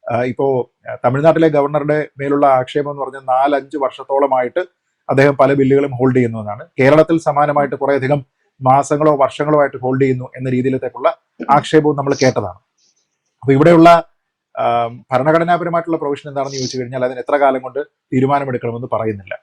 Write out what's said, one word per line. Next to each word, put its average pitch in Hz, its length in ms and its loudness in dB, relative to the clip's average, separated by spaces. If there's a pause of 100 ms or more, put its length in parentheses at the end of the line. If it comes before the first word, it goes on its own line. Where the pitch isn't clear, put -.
(120)
ആ, 120 100 -2
ഇപ്പോ, 127 480 -2 (200)
ആ, 110 140 -12
തമിഴ്നാട്ടിലെ 156 440 2
ഗവർണറുടെ 147 600 -2 (100)
മേലുള്ള 143 280 0
ആക്ഷേപം 135 440 0
എന്ന് 143 120 -10
പറഞ്ഞാൽ 127 180 -10
നാലഞ്ച് 135 560 -2
വർഷത്തോളമായിട്ട് 135 840 -2 (500)
അദ്ദേഹം 135 260 4
പല 135 160 4
ബില്ലുകളും 139 380 2
ഹോൾഡ് 127 260 0
ചെയ്യുന്നതാണ്. 113 500 -4 (140)
കേരളത്തിൽ 156 400 4
സമാനമായിട്ട് 143 560 0
കുറേയധികം 135 500 -2 (360)
മാസങ്ങളോ 143 540 2
വർഷങ്ങളോ 147 440 0
ആയിട്ട് 139 160 0
ഹോൾഡ് 131 260 -2
ചെയ്യുന്നു 127 220 -2 (120)
എന്ന 131 140 -6
രീതിയിലത്തേക്കുള്ള 131 680 -2 (320)
ആക്ഷേപവും 147 460 2
നമ്മൾ 139 260 -2
കേട്ടതാണ്. 107 360 0 (840)
അപ്പൊ 139 100 2
ഇവിടെയുള്ള, 165 520 6 (540)
ആ, 120 300 -2 (240)
ഭരണഘടനാപരമായിട്ടുള്ള 165 840 0
പ്രൊവിഷൻ 147 320 -6
എന്താണെന്ന് 139 280 -6
ചോദിച്ചു 127 220 -8
കഴിഞ്ഞാൽ 127 260 -6
അതിന് 127 140 -4
എത്ര 143 180 -2
കാലം 135 260 2
കൊണ്ട് 127 220 -10
തീരുമാനമെടുക്കണമെന്ന് 127 1080 -4
പറയുന്നില്ല. 104 500 -6